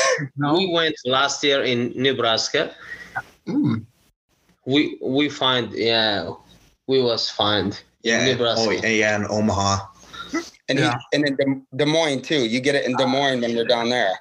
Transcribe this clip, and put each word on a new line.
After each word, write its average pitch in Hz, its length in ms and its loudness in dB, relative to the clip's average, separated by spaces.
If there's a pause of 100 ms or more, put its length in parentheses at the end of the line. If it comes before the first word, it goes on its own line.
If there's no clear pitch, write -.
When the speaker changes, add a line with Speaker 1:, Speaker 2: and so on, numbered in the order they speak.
(200)
Speaker 1:
<coughs> 135 160 -10
No? 143 180 0
Speaker 2:
We 185 180 2
went 160 220 0 (100)
last 135 400 0
year 139 180 2
in 120 320 0
Nebraska. 120 800 0 (720)
Speaker 1:
Mm. 147 380 0 (800)
Speaker 2:
We, 139 380 0
we 135 260 0
find, 127 440 0
yeah, 107 580 0 (560)
we 131 160 2
was 117 260 0
find 104 440 0 (320)
in 113 160 2
Speaker 3:
Yeah, 127 120 2
Speaker 2:
Nebraska. 113 360 0
Speaker 3:
oh, - 20 0
yeah, 95 180 -2
yeah, 107 280 2
in 104 120 -2
Omaha. 98 500 2 (880)
Speaker 4:
And 135 100 0
he, 131 60 2
Speaker 1:
Yeah. 123 140 0 (140)
Speaker 4:
and 147 140 0
in 135 100 -2
Des, 135 240 0 (160)
Des 147 100 2
Moines 151 360 2
too. 143 240 0
You 120 140 0
get 139 140 0
it 139 120 0
in 127 100 -2
Des 131 100 2
Moines 131 340 0
when 117 100 -2
you're 117 160 0
down 117 240 2
there. 113 300 0